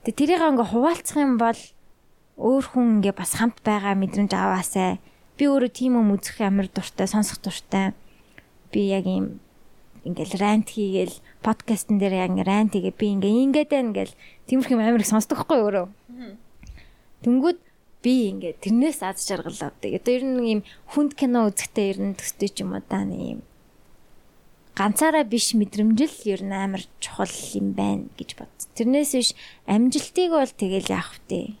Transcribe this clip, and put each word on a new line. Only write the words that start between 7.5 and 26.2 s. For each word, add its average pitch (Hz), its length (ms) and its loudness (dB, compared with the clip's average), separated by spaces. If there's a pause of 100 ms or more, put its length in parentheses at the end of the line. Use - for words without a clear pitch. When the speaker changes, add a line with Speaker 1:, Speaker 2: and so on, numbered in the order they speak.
Speaker 1:
Би 196 240 0
яг 190 80 0
ийм 190 400 -4 (640)
ингээл 175 320 -6
рант 214 320 2
хийгээл 190 480 -2 (240)
подкастн 220 560 0
дээр 190 160 2
яг 185 160 0
ингээ 185 160 0
рант 208 300 2
хийгээ. 185 180 -2
Би 208 160 0
ингээ 196 220 2 (160)
ингээд 302 260 2
байна 247 160 0
гэл 196 220 -4 (360)
тиймэрхүү 254 240 2
юм 226 80 2
амар 226 220 4
их - 60 -2
сонсдог 214 360 2
байхгүй 294 160 4
өөрөө. 196 260 0 (220)
Speaker 2:
Мгм. 240 240 -16 (880)
Speaker 1:
Тэнгүүд 262 380 2 (420)
би 247 120 2 (180)
ингээ 185 320 -8
тэрнээс 240 420 2
аз 190 220 -6
жаргал 247 260 -6
авдаг. - 400 -8
Одоо 240 240 0
ер 254 80 -2
нь 262 140 -2
нэг 233 100 0
юм 214 120 0 (340)
хүнд 294 180 2
кино 240 380 2
үзэхдээ - 420 -2
ер 196 60 -6
нь 196 180 -4
төстэй - 320 -4
ч - 160 -8
юм 185 80 -6
уу 196 80 -8
даа 196 240 -4
нэг 185 160 -6 (160)
юм. - 40 -14 (1300)
Ганцаараа 294 540 2
биш 220 260 0
мэдрэмжил 214 640 2 (160)